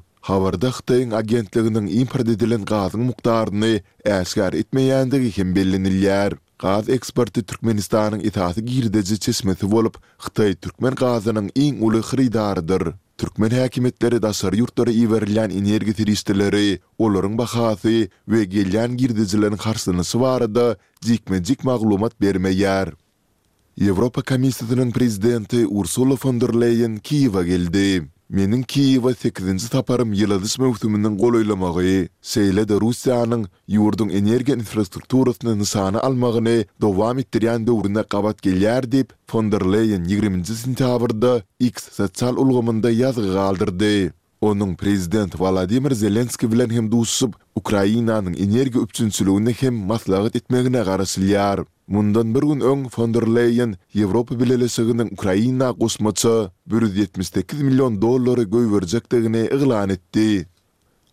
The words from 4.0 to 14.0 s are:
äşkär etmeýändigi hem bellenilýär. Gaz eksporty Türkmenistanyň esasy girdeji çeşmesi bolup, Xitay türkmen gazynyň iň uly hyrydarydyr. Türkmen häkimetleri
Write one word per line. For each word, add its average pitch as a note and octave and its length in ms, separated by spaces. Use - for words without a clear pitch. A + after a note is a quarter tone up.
äşkär F#2+ 500
etmeýändigi C3 840
hem F#2 180
bellenilýär. F#2+ 840
Gaz G#2 300
eksporty B2 520
Türkmenistanyň G#2+ 840
esasy F#2 340
girdeji A2 580
çeşmesi F#2+ 520
bolup, A2 280
Xitay G#2 360
türkmen - 400
gazynyň A2 600
iň C#3 260
uly A2 220
hyrydarydyr. F#2+ 920
Türkmen - 320
häkimetleri A#2+ 720